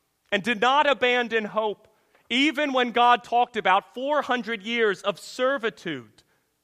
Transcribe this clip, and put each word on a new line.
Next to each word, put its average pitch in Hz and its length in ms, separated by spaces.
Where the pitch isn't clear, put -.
and 196 100
did 226 160
not 269 260
abandon 247 600
hope, 214 420
even 277 440
when 247 180
God 240 320
talked 240 320
about - 380
four 277 280
hundred 226 420
years 220 380
of 202 160
servitude 214 1080